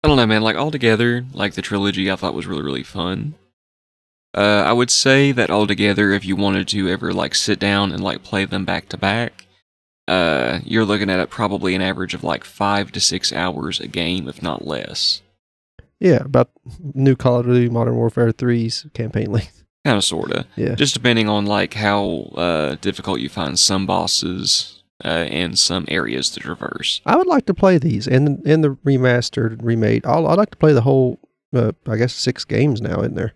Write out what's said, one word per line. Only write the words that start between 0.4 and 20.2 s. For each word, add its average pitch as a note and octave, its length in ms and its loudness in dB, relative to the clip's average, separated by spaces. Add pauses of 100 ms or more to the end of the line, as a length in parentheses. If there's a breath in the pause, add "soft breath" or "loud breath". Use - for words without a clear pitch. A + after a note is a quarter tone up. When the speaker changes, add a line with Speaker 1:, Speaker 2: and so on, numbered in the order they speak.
Speaker 1:
Like, A2 160 2
altogether, A#2+ 760 0
like, G2+ 200 -4
the F#2+ 80 -8
trilogy G2 500 -2
I F#2 40 0
thought F2+ 180 -4
was D#2+ 140 -8
really, D#2+ 160 -6
really C2+ 200 -6
fun. F#2+ 520 -6 (1000)
Uh, G#2 300 4
I G2 80 2
would A#2+ 160 2
say C#3 420 4
that A#2+ 200 0
altogether, G2+ 600 2
if G2 140 0
you F#2+ 100 -2
wanted G2 340 0
to F#2+ 200 -2
ever, F#2 240 -2
like, F#2 220 -2
sit G2+ 240 0
down G2+ 320 2
and, F#2 120 -6
like, - 200 -4
play G2 220 -2
them F#2+ 200 -6
back F2+ 240 -4
to F#2 80 -10
back, A2 480 -4 (600)
uh, D2+ 580 2
you're A2+ 200 0
looking G2 240 0
at F#2 100 0
it - 100 -2
probably F#2+ 460 -2
an F#2+ 60 -2
average F#2 320 -4
of, - 100 -10
like, D#2+ 200 -4
five G2+ 500 -2
to - 60 -6
six - 320 -2
hours E2+ 480 -4
a - 80 -10
game, E2+ 400 -4
if - 140 -12
not D2+ 260 -6
less. - 520 -4 (800)
Speaker 2:
Yeah, F3 240 4
about C3 240 2 (460)
new C3+ 200 4
Call B2 240 2
of B2 60 -2
Duty B2 240 4
Modern A#2 260 0
Warfare A#2 360 2
three's A#2 600 -2
campaign A2 380 -4
length. - 320 -4 (220)
Speaker 1:
Kinda, A2 160 2
sorta. - 540 -2